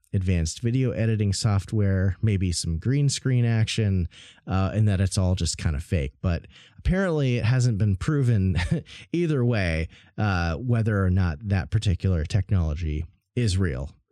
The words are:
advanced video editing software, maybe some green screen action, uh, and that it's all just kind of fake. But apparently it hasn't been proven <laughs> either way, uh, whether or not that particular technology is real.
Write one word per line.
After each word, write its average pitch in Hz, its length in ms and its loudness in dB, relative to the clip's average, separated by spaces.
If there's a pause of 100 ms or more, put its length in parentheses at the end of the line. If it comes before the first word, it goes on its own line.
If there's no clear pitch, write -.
(120)
advanced 90 480 -2
video 123 300 0
editing 107 420 0
software, 98 880 0
maybe 95 300 0
some 85 280 -4
green 139 300 0
screen 127 360 0
action, 107 640 0 (400)
uh, 95 260 0
and 107 140 2
that 95 120 2
it's 95 160 0
all 92 200 2
just 85 200 -2
kind 78 200 -2
of 73 80 -6
fake. 71 360 -2
But 87 260 -2 (320)
apparently 156 600 0
it 101 60 -2
hasn't 120 340 2
been 101 160 2
proven 113 600 0 (280)
<laughs> - 280 -18
either 156 320 0
way, 87 440 0 (300)
uh, 85 380 0
whether 110 480 0
or 92 60 2
not 90 280 0 (100)
that 92 220 -2
particular 92 540 0
technology 80 840 -2 (300)
is 110 200 0
real. 73 360 -2 (200)